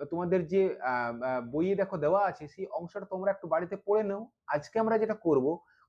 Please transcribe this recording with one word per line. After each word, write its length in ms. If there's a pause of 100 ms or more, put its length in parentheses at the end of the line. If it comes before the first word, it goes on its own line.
তোমাদের 380
যে, 340
আহ, 400
আহ, 200
বইয়ে 340
দেখো 220
দেওয়া 280
আছে, 220
সেই 180
অংশটা 400
তোমরা 260
একটু 160
বাড়িতে 380
পড়ে 180
নাও। 240 (200)
আজকে 320
আমরা 180
যেটা 160
করব, 460 (300)